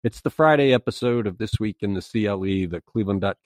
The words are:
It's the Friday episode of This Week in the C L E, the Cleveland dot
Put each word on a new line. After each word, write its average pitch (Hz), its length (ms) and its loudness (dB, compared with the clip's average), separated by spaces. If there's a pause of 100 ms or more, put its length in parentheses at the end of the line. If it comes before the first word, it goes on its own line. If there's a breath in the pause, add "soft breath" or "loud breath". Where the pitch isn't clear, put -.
It's - 160 -4
the - 80 -4
Friday 147 460 4
episode 120 520 0
of 95 120 -6
This 107 200 -6
Week 107 220 -4
in 101 140 -2
the 92 80 -4
C 107 240 -2
L 98 180 -2
E, 95 220 0
the 85 160 -8
Cleveland 101 400 -2
dot 98 240 -2